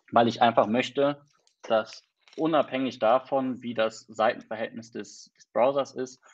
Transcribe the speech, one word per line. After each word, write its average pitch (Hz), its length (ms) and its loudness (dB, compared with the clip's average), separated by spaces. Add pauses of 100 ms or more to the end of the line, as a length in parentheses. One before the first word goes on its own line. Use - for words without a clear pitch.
(120)
weil 117 160 4
ich 113 120 -2
einfach 117 280 4
möchte, 139 520 -2 (420)
dass - 420 -2 (320)
unabhängig 135 600 -2
davon, 127 640 0
wie 120 100 -8
das 113 360 -2
Seitenverhältnis 110 840 -4
des, - 460 -16
des - 160 -20
Browsers 131 420 2
ist, 127 280 -10 (120)